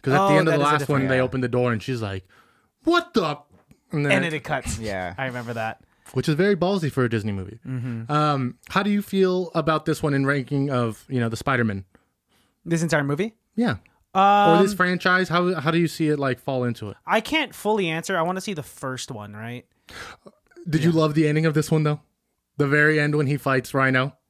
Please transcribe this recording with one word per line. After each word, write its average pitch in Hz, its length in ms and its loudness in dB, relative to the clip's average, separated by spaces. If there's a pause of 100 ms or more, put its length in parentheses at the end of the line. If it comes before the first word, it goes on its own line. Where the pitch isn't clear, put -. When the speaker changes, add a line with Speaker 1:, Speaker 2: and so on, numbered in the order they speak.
Speaker 1:
'Cause 135 120 0
at 147 40 4
the 190 60 4
Speaker 2:
Oh, 196 140 4
Speaker 1:
end - 40 6
of 170 40 2
Speaker 2:
that - 120 2
Speaker 1:
the - 0 -
Speaker 2:
is 143 40 2
a 143 100 2
Speaker 1:
last 151 80 2
Speaker 2:
different 139 240 0
Speaker 1:
one, 131 60 -2
they 131 80 2
Speaker 3:
Yeah. 127 60 2
Speaker 1:
open 127 180 -4
the 123 80 -2
door 123 240 0
and 107 80 -4
she's 127 200 -6
like, 98 260 -8 (560)
"What 339 320 0
the?" 156 240 0 (520)
And 147 140 -2
then 143 60 2
Speaker 2:
And 180 140 2
Speaker 1:
it 160 80 -4
Speaker 2:
it 143 100 -8
cuts. 139 340 -6
Speaker 3:
Yeah. 95 400 -6
Speaker 2:
I 135 80 -4
remember 120 280 -8
that. 110 280 -8 (320)
Speaker 1:
Which 131 160 -2
is 151 60 2
very 196 200 2
ballsy 175 360 -2
for 131 120 0
a 120 60 2
Disney 107 220 -2
movie. 98 260 -8 (100)
Speaker 2:
Mm-hmm. 120 440 -8
Speaker 1:
Um, 147 440 0 (140)
how 196 140 0
do 208 80 0
you 208 100 0
feel 185 540 0
about 156 300 0
this - 180 -2
one 147 100 0
in 139 140 2
ranking 139 420 0
of, 120 400 -2
you 131 100 -2
know, 117 100 0
the 113 60 -4
Spider-Man? 113 480 0 (800)
Speaker 2:
This 165 200 0
entire 156 200 2
movie? 147 300 -2 (220)
Speaker 1:
Yeah. 202 220 0 (360)
Speaker 2:
Um, 202 460 6
Speaker 1:
Or - 20 6
this 202 140 2
franchise? 180 520 2
How, 175 320 0
how 147 120 0
do 165 80 2
you 170 80 4
see 151 220 -2
it, 147 100 0
like, 131 200 -2
fall 131 240 -4
into 113 280 -4
it? - 60 -16 (100)
Speaker 2:
I 196 140 2
can't 262 340 -4
fully 202 340 -2
answer. 165 260 -4
I 170 60 0
wanna 185 200 -2
see 208 120 -8
the 151 100 -8
first - 460 -10
one, 104 260 -12
right? 117 300 -12 (1040)
Speaker 1:
Did 151 140 0
you 170 80 4
Speaker 2:
Yeah. 160 80 2
Speaker 1:
love 156 160 2
the 156 120 4
ending 156 200 2
of 151 80 0
this 156 160 0
one, 156 100 2
though? 151 200 0 (560)
The 143 100 2
very 151 320 4
end 147 160 2
when 151 100 2
he 139 120 0
fights 131 360 0
Rhino? 131 420 2 (140)